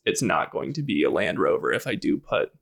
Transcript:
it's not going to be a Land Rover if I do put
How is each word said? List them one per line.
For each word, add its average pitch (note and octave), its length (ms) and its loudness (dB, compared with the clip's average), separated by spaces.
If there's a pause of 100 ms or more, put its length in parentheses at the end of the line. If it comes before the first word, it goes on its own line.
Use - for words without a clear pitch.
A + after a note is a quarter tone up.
it's - 160 0
not F2 300 0
going C#2+ 220 -4
to D#3 100 -6
be E2+ 200 0
a C2+ 60 4
Land F2 300 0
Rover E2 340 2
if - 140 -2
I A2+ 80 -2
do - 220 0
put - 340 -2 (100)